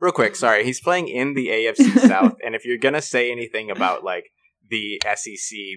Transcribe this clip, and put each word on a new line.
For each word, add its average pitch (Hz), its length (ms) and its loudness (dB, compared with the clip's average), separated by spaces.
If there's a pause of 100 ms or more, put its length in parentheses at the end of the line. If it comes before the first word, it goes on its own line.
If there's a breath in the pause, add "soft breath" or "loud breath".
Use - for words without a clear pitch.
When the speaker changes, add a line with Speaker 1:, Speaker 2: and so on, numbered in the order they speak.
Speaker 1:
real 175 120 2
quick, 107 220 2
sorry, 110 300 2
he's 127 160 -4
playing 175 260 -2
in 135 280 -4
the 127 180 -2
A 113 160 0
F 110 80 -4
C 254 140 6
Speaker 2:
<laughs> 202 80 6 (100)
Speaker 1:
South, 196 260 4 (100)
and 113 120 -4
if - 80 -6
you're 120 140 -2
gonna 135 220 0
say 123 300 0
anything 110 400 -6
about, 92 320 0
like, 90 220 -6 (440)
the 104 380 -6
S 104 220 -4
E 104 80 -16
C 98 400 -12